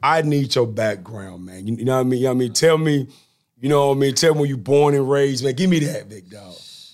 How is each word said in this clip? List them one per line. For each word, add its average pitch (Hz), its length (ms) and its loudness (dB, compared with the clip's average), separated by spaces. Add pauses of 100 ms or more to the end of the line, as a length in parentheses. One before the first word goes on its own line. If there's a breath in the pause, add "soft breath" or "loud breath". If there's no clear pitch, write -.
I 160 200 2
need 143 320 -2
your 123 120 2
background, 104 760 -8
man. 92 220 -16
You, 113 100 -4
you 113 80 -8
know 131 120 0
what 131 40 2
I 127 40 0
mean? 127 160 0
You 127 40 2
know 131 60 0
what 127 60 -2
I - 20 0
mean? 123 160 -2
Tell 160 240 4
me, 147 300 0 (520 soft breath)
you 127 80 -4
know 143 200 4
what 139 80 2
I 139 40 -2
mean? 139 140 0
Tell 165 200 4
me 151 60 0
where 143 80 0
you 139 80 -4
born 143 380 2
and 135 140 0
raised, 139 360 0
man. 135 100 -2
Give 139 160 0
me 165 100 2
that, 104 280 -4
big 95 220 -20
dog. 101 240 -20 (400)